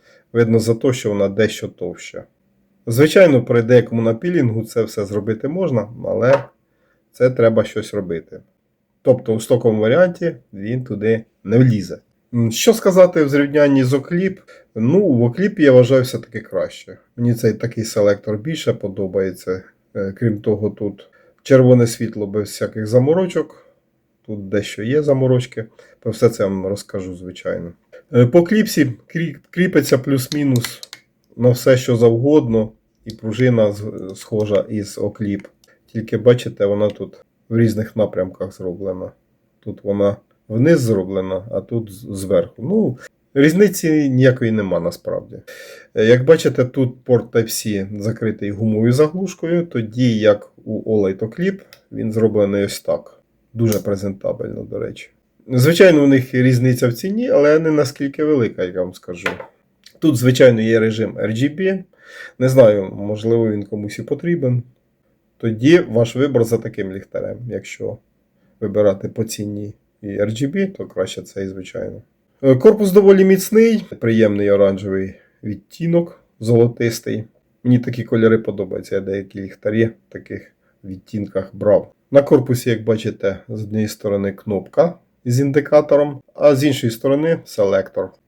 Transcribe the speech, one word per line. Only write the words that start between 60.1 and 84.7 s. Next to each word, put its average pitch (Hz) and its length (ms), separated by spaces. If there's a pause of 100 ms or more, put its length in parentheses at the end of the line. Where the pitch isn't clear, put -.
звичайно, 123 460
є 113 180
режим 110 380
R 107 140
G 143 280
B. 190 240 (560)
Не 127 100
знаю, 107 460
можливо, 107 560
він 104 120
комусь 104 360
і 117 40
потрібен. 135 600 (720)
Тоді 120 420
ваш 117 360
вибір 127 280
за 113 140
таким 104 340
ліхтарем, 98 460 (120)
якщо 104 480 (600)
вибирати 101 500
по - 140
ціні 104 500 (280)
і 107 60
R 101 220
G 135 260
B, 196 160
то 98 140
краще 92 360
цей, 95 260
звичайно. 95 540 (400)
Е, 135 140
корпус 208 360
доволі 196 340
міцний, 214 600 (140)
приємний 104 520
оранжевий 98 600 (300)
відтінок, 170 760 (200)
золотистий. 117 840 (400)
Мені 123 160
такі 120 240
кольори 113 340
подобаються, 101 580
я 98 60
деякі 98 400
ліхтарі 107 440
в 113 80 (160)
таких - 420 (320)
відтінках 98 680
брав. 98 380 (200)
На 139 100
корпусі, 127 480
як 110 140
бачите, 107 560 (100)
з 110 140
однієї 107 240
сторони 101 440
кнопка 107 640 (320)